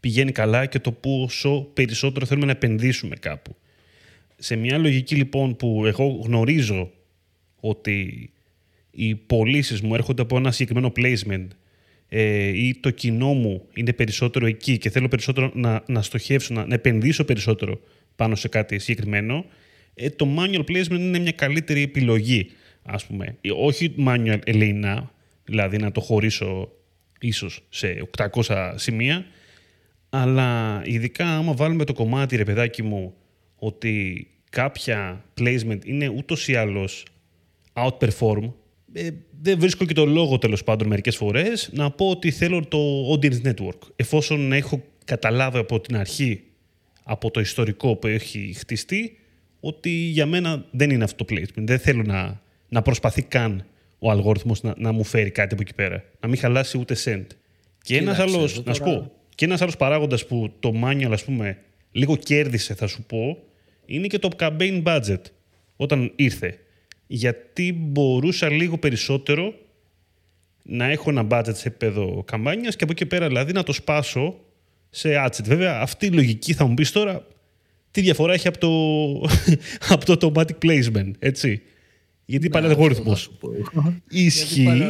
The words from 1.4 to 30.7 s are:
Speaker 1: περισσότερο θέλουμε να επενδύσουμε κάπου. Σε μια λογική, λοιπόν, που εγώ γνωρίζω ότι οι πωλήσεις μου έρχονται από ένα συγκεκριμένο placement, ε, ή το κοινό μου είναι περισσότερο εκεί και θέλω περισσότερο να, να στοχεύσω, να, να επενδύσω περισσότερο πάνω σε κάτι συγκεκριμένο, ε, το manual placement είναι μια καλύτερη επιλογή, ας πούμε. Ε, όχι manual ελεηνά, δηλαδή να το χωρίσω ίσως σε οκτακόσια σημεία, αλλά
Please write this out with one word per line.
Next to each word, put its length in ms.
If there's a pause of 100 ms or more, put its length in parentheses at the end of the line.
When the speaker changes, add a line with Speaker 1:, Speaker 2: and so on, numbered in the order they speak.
Speaker 1:
περισσότερο 520
θέλουμε 200
να 60
επενδύσουμε 640
κάπου. 400 (800)
Σε 200
μια 220
λογική, 360
λοιπόν, 420
που 300
εγώ 380
γνωρίζω 640 (720)
ότι 680 (600)
οι 240
πωλήσεις 640
μου 140
έρχονται 280
από 140
ένα 140
συγκεκριμένο 460
placement, 500 (600)
ε, 380 (200)
ή 140
το 100
κοινό 420
μου 420
είναι 180
περισσότερο 540
εκεί 320
και 120
θέλω 180
περισσότερο 460
να, 320
να 160
στοχεύσω, 520
να, 120
να 80
επενδύσω 500
περισσότερο 560 (360)
πάνω 180
σε 140
κάτι 300
συγκεκριμένο, 640 (500)
ε, 160
το 180 (100)
manual 300
placement 300
είναι 200
μια 140
καλύτερη 500
επιλογή, 680 (320)
ας 240
πούμε. 340
Ε, 160
όχι 380 (120)
manual 380
ελεηνά, 680 (320)
δηλαδή 320
να 160
το 80
χωρίσω 720 (480)
ίσως 480
σε 340
οκτακόσια 760
σημεία, 480 (840)
αλλά 760